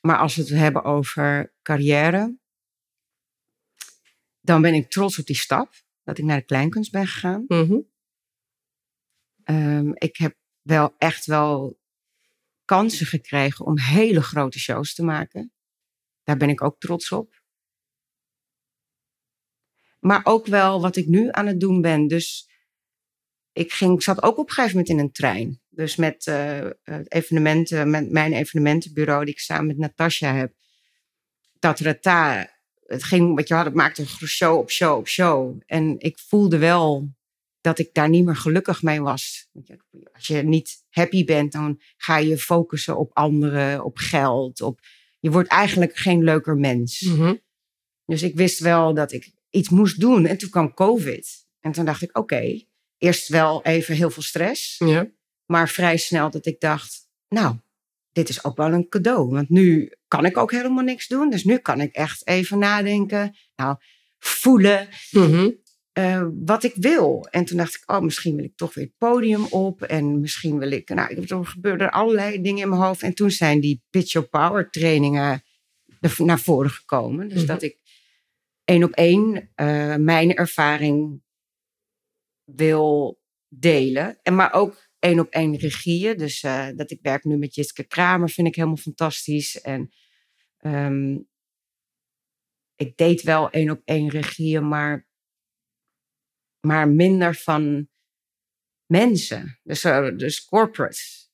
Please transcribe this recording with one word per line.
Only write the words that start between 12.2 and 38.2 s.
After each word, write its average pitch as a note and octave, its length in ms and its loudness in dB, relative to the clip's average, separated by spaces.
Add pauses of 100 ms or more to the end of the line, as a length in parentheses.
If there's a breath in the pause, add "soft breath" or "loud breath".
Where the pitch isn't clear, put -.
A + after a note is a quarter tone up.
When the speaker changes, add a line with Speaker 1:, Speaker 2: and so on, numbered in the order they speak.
Speaker 1:
kansen G3 400 0
gekregen C#3 600 -4
om D3 140 0
hele E3 420 4
grote C3+ 380 -4
shows C3+ 340 -6
te E3+ 100 -6
maken. E3 500 -6 (720)
Daar D3 140 -2
ben D3 120 0
ik C#3+ 120 -2
ook C#3 180 -4
trots E3+ 320 -8
op. A3 300 -8 (2500)
Maar G3+ 240 4
ook A3 240 2
wel G3 340 2
wat F3+ 140 -2
ik F3+ 120 -2
nu G3+ 240 4
aan G#3 160 -2
het F#3 120 -2
doen F#3 220 2
ben. D#3 260 2
Dus - 420 -4 (1040)
ik E3 220 -6
ging, F#3 220 4
ik F3 60 -2
zat G3 220 -2
ook A3+ 140 2
op D4+ 100 -6
een - 60 -12
gegeven G#3+ 240 0
moment F3 160 0
in D#3 60 2
een C#3+ 120 0
trein. A#2+ 580 -4
Dus D#3+ 260 -8
met, D#3 320 -2
eh, C#3+ 380 -6
eh, - 80 -10 (340)
evenementen, D#3 840 0
met D3+ 220 -2
mijn D#3 220 0
evenementenbureau D3 920 0
die C#3+ 80 -8
ik - 60 -16
samen D#3 280 -4
met D3 100 -6
Natasja D#3 560 -2
heb. C3 200 -4 (1040)
Dat D#3+ 200 0
rata, D#3 720 0 (360)
het C3 180 -10
ging, F3 320 4
wat D3 120 -2
je - 60 0
had, E3 120 2
het D3 80 -6
maakte D3+ 280 0
een C#3+ 60 -8
gro-, D#3 200 -12
show E3 300 2
op B2 120 -2
show D#3 280 0
op A2 100 -8
show. C3+ 580 0
En D#3 340 -2
ik - 200 -6
voelde G3+ 380 2
wel D3+ 560 2 (480)
dat E3 180 0
ik D#3+ 140 -6
daar D3+ 160 4
niet F3 160 6